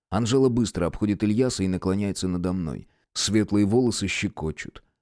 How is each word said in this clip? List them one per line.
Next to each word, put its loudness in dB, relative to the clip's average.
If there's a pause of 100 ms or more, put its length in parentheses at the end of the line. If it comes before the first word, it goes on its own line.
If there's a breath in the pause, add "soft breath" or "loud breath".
Анжела 4
быстро 0
обходит 0
Ильяса 2
и 0
наклоняется -2
надо -2
мной. -6 (280)
Светлые 2
волосы 2
щекочут. -6 (180)